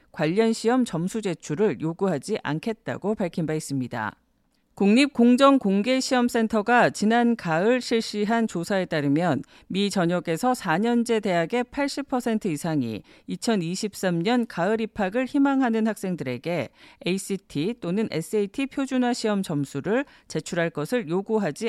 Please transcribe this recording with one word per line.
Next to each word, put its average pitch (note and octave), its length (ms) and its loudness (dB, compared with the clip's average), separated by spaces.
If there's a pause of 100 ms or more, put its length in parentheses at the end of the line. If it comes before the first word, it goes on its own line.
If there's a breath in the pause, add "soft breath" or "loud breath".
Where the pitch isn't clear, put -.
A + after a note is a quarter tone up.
(120 soft breath)
관련 G3+ 400 2
시험 A#3 320 2
점수 F#3 380 -4
제출을 E3 580 -2
요구하지 E3+ 640 -4
않겠다고 F#3 720 -4
밝힌 E3+ 320 -4
바 D#3 80 -2
있습니다. B2 600 -4 (600)
국립공정공개시험센터가 A#3+ 2250 4
지난 A#3 460 2
가을 G3+ 460 2
실시한 A3 680 0
조사에 F3+ 380 -2
따르면 D3 560 2 (240 loud breath)
미 G3 240 0
전역에서 F3 640 0
사 F3 240 0
년제 A#3 420 2
대학의 G3+ 440 0
팔십 C#4+ 440 -4
퍼센트 A#3 400 -2
이상이 C#3+ 540 -2 (240 loud breath)
이천이십삼 F#3 960 -2
년 A#3 260 0
가을 G#3 340 0
입학을 A3 460 -2
희망하는 C4+ 600 2
학생들에게 D#3 840 -4 (340 loud breath)
에이씨티 F#3+ 800 -4
또는 F#3+ 280 -2
에스에이티 G#3 580 -2
표준화 B3+ 440 0
시험 G#3 300 0
점수를 D#3+ 640 -2 (220 loud breath)
제출할 E3+ 420 -2
것을 D#3+ 360 -2
요구하지 G3 640 -2